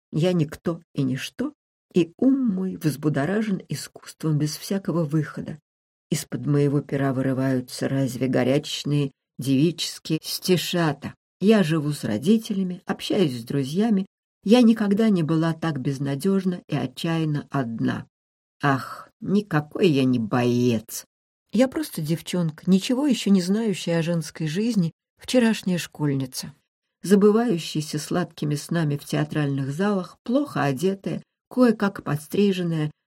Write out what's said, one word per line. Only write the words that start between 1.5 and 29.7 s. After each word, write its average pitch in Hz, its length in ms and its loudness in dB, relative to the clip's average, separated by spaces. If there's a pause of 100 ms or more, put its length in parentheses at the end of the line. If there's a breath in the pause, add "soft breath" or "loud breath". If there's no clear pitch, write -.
и 165 240 2
ум 269 300 4
мой 185 260 -2
взбудоражен 160 920 -2
искусством - 680 -6
без 151 200 -2
всякого 175 480 -4
выхода. 151 560 -4 (520)
Из-под 127 320 -6
моего 143 360 2
пера 139 320 -2
вырываются 131 760 -2
разве 135 380 0
горячечные 139 840 0 (260)
девические 156 840 0
стишата? - 920 -2 (260)
Я 208 220 6
живу 151 300 0
с 147 100 -6
родителями, 180 840 0
общаюсь 160 560 -2
с 113 40 -12
друзьями. 185 600 -2 (360)
Я 233 200 6
никогда 220 460 4
не 180 140 4
была 160 300 2
так 160 280 -4
безнадёжна 147 840 -2
и - 80 -6
отчаянно 151 760 -2
одна. 117 600 -4 (520)
Ах, - 480 -2 (120)
никакой 185 680 0
я 135 140 4
не 127 160 2
боец. 120 840 0 (480)
Я 254 160 4
просто 302 340 -6
девчонка, 160 640 -4
ничего 240 400 2
ещё 240 240 0
не 196 100 6
знающая 185 600 0
о - 20 0
женской 165 460 -4
жизни, 196 420 0 (260)
вчерашняя 226 600 2
школьница, 139 760 -4 (520)
забывающаяся 190 960 2
сладкими 160 560 -4
снами 151 400 -2
в - 80 -10
театральных 143 680 -2